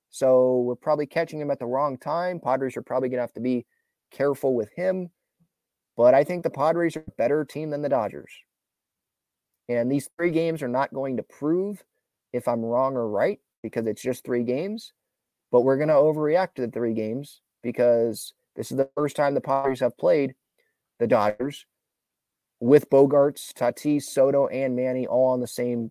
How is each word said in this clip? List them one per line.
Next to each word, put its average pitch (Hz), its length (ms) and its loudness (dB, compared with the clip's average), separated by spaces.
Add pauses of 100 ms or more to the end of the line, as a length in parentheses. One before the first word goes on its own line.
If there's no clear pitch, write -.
(100)
so 127 480 2
we're 123 160 -2
probably 147 320 -2
catching 165 340 -4
him 143 100 -4
at 139 80 -4
the 123 80 -8
wrong 135 300 -2
time. 175 420 -6
Padres 131 380 -2
are 120 60 -8
probably 127 260 -2
gonna 123 140 -4
have 117 100 -8
to 110 80 -12
be 123 240 -2 (460)
careful 139 440 -2
with 110 200 -4
him, 180 360 -4 (840)
but 120 160 6
I 139 100 6
think 175 200 -4
the - 80 -2
Padres 165 460 0
are 156 100 -14
a - 100 -18
better 143 300 0
team 151 240 -8
than 147 100 -6
the 147 80 -4
Dodgers. 110 420 -4 (1400)
And 120 200 0
these 139 280 -2
three 170 120 0
games 165 320 -2
are 127 60 -4
not 127 240 -2
going 135 240 -6
to - 60 -4
prove 185 600 -4 (520)
if 123 120 -6
I'm 120 140 0
wrong 123 340 -2
or 117 140 -4
right, 120 320 -2 (220)
because 113 240 -6
it's 107 160 -6
just 123 200 -4
three 123 200 -2
games, 165 500 -6 (580)
but 123 120 6
we're 135 160 4
gonna 151 160 2
overreact 156 600 2
to 123 100 -4
the 110 40 -6
three 117 220 -2
games 110 480 -6 (220)
because 117 720 2 (200)
this - 160 -10
is 135 60 -8
the 135 180 0
first 147 220 -2
time 143 160 2
the 135 80 0
Padres 135 400 -2
have 120 160 0
played 147 380 2 (640)
the 120 80 0
Dodgers 110 580 0 (960)
with 139 300 6
Bogaerts, 143 640 4
Tatis, 143 480 -2
Soto, 139 440 2
and 127 300 -4
Manny 127 300 -2
all 127 240 2
on 127 100 0
the 123 60 -4
same 120 440 -4